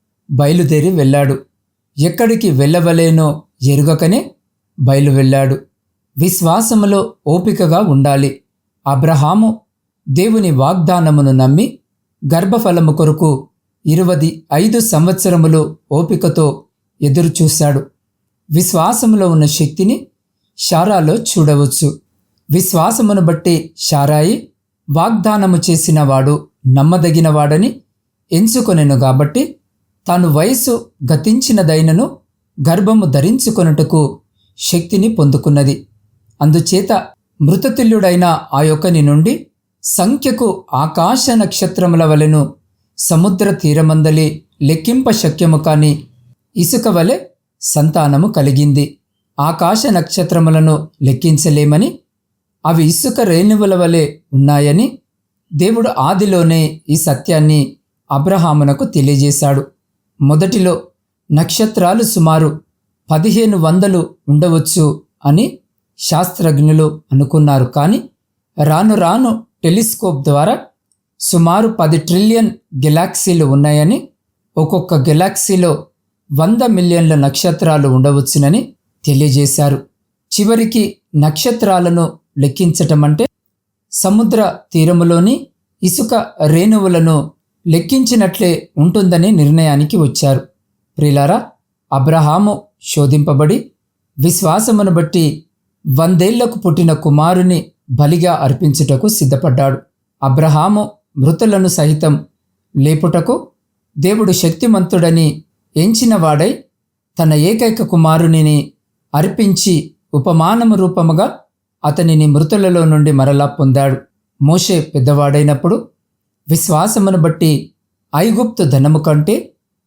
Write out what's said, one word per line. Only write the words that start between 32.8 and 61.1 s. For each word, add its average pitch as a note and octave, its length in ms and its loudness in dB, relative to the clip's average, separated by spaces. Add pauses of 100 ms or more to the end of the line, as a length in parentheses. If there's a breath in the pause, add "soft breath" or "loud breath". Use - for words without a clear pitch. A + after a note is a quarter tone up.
ధరించుకొనుటకు D#3+ 1160 0 (380)
శక్తిని F#3 500 -2
పొందుకున్నది. C#3+ 800 0 (560)
అందుచేత F#3 640 0 (360)
మృతతుల్యుడైన F#3 960 0 (140)
ఆ C#3 80 0
యొక్కని D#3 400 0
నుండి D#3 440 0 (360)
సంఖ్యకు A3+ 800 -4 (100)
ఆకాశ E3+ 560 -2
నక్షత్రముల F3+ 760 0
వలెను D3+ 500 2 (440)
సముద్ర F#3 520 0
తీరమందలి D#3 920 0 (200)
లెక్కింప A3+ 480 0
శక్యము D#3+ 480 0
కాని D3+ 460 0 (520)
ఇసుక A3+ 320 -2
వలె F#3+ 300 0 (420)
సంతానము D3+ 680 0
కలిగింది. C#3+ 720 0 (420)
ఆకాశ E3+ 460 -2
నక్షత్రములను D#3+ 1040 0 (140)
లెక్కించలేమని D3 960 0 (680)
అవి D#3+ 180 2
ఇసుక E3 360 -2
రేణువుల G3+ 540 2
వలె E3+ 420 0 (160)
ఉన్నాయని D3 640 2 (560)
దేవుడు A3 340 0 (100)
ఆదిలోనే E3 920 0
ఈ D3+ 80 0
సత్యాన్ని D3+ 800 0 (340)
అబ్రహామునకు D3 720 0
తెలియజేశాడు. C#3 840 0 (540)
మొదటిలో F3+ 640 0 (500)